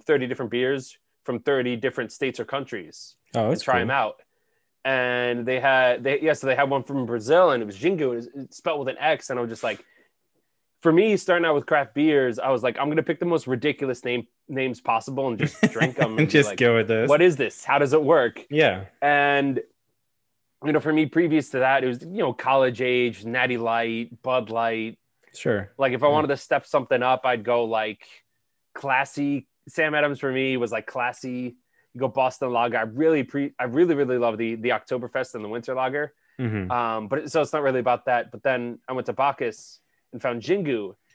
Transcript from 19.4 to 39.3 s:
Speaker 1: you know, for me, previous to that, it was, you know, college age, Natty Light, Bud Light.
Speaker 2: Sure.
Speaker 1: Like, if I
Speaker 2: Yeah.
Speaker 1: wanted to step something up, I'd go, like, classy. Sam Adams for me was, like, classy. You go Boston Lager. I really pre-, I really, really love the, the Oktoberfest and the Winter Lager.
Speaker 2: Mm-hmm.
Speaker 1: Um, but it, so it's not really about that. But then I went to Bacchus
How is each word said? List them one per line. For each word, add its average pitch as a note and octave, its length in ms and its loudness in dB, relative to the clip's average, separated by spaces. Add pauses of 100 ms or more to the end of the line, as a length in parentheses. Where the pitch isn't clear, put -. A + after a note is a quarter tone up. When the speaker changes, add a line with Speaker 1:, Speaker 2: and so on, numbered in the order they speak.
Speaker 1:
you D3 100 0
know, D3+ 80 2
for D#3 120 0
me, D#3 140 4
previous D#3 440 2
to B2+ 100 -2
that, C3 240 4
it - 20 2
was, A#2+ 160 -4
you F2+ 160 -10
know, C3 160 -2
college C3 480 2
age, B2 420 0
Natty B2 320 -2
Light, A#2 680 -4
Bud B2+ 280 -2
Light. A2+ 480 -4 (360)
Speaker 2:
Sure. G2+ 440 -2
Speaker 1:
Like, C3+ 160 2
if A#2+ 80 -4
I D3 60 6
Speaker 2:
Yeah. C#3+ 40 6
Speaker 1:
wanted D3 160 2
to C#3 80 -2
step - 300 -2
something B2+ 360 0
up, B2+ 220 2
I'd B2 180 0
go, A#2+ 220 0
like, A2 400 -4 (680)
classy. C#3 720 -2 (220)
Sam D#3 260 0
Adams D3 260 2
for C3+ 100 -2
me C3 260 0
was, A#2 160 -2
like, A2 140 -6
classy. B2 720 -6 (380)
You A#2+ 60 -12
go C3+ 80 0
Boston B2+ 440 -2
Lager. A#2+ 260 0
I A2 40 0
really C#3 400 2
pre-, C#3 360 -6
I B2+ 60 -4
really, D#3 300 2
really B2+ 240 0
love A#2 200 0
the, A2+ 180 -2
the A#2 140 -2
Oktoberfest B2 640 -4
and G#2+ 100 -8
the G#2 40 -8
Winter A#2+ 260 -6
Lager. C3+ 400 -4 (260)
Speaker 2:
Mm-hmm. G#2+ 300 -4
Speaker 1:
Um, A2+ 380 -2
but C3+ 120 -2
it, C#3+ 120 -8
so D#3 100 2
it's C#3+ 100 -4
not D3+ 100 0
really C3 180 2
about A#2+ 260 0
that. A#2+ 240 0
But A#2+ 120 -16
then A#2+ 360 -2 (100)
I C3 60 -8
went B2+ 120 -6
to B2 60 -4
Bacchus C3 680 -4 (320)